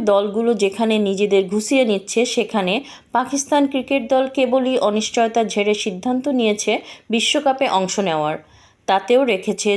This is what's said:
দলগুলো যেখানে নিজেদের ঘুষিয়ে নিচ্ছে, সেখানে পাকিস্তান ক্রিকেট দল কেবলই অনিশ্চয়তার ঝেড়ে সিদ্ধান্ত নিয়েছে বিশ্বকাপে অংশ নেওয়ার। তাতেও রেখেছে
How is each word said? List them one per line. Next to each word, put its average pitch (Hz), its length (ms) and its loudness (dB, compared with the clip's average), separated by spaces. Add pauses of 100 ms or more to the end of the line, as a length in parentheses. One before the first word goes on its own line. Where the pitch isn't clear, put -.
(120)
দলগুলো 208 420 2
যেখানে 214 460 0
নিজেদের 196 480 2
ঘুষিয়ে 214 380 2
নিচ্ছে, 208 400 -2
সেখানে 208 480 -2 (380)
পাকিস্তান 277 560 0
ক্রিকেট 277 420 -2
দল 262 160 2 (100)
কেবলই 254 420 0
অনিশ্চয়তার 220 720 0
ঝেড়ে 208 360 0
সিদ্ধান্ত 247 460 -4
নিয়েছে 220 440 0 (360)
বিশ্বকাপে 269 600 0
অংশ 185 300 -2
নেওয়ার। 160 360 -2 (520)
তাতেও 196 360 2
রেখেছে 208 540 -2